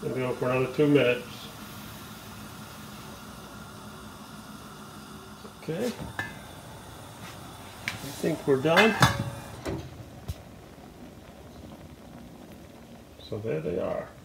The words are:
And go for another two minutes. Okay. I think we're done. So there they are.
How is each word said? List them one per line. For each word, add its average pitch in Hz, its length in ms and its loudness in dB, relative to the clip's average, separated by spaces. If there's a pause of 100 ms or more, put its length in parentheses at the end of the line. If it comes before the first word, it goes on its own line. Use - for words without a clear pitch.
And 131 120 0
go 127 180 2
for 127 160 2
another 127 260 6
two 151 120 10
minutes. 123 380 8 (4000)
Okay. 214 300 0 (1900)
I - 240 -4 (100)
think 170 240 4
we're 139 120 10
done. 175 360 10 (4000)
So 107 100 -2
there 123 220 0
they 90 180 2
are. - 300 0 (160)